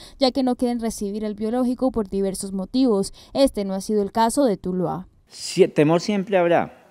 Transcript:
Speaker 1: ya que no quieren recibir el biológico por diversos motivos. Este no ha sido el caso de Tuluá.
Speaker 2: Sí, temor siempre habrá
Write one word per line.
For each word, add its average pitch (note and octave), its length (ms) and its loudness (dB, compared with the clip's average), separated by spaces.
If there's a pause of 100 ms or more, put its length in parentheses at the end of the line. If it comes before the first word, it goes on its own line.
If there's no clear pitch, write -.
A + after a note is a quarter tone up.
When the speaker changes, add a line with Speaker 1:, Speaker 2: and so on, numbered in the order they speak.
(180)
Speaker 1:
ya C4 140 2
que C4+ 120 0
no B3 120 2
quieren A#3+ 240 -2
recibir G#3+ 460 -6
el G#3+ 80 -4
biológico A#3+ 580 -2
por A3 160 -4
diversos G3 460 -4
motivos. G3 600 0 (200)
Este B3+ 320 0
no F#3+ 80 -6
ha F#3+ 80 -6
sido G#3+ 200 0
el G3 120 -4
caso A#3 320 2
de G#3 100 2
Tuluá. F3+ 540 -4 (180)
Speaker 2:
Sí, - 400 2
temor D#3+ 320 4
siempre G3 380 -2
habrá E3 540 0